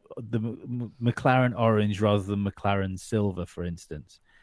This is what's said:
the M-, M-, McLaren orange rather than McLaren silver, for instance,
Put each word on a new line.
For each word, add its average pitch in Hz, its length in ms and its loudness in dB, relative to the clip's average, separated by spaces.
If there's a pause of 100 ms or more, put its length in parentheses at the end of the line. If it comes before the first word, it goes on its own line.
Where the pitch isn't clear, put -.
(300)
the 113 80 0
M-, 113 260 -4
M-, 120 480 -2
McLaren 127 460 2
orange 107 420 2
rather 104 220 4
than 101 220 -2
McLaren 98 540 -2
silver, 101 460 -2
for 87 200 -8
instance, 82 560 -10 (220)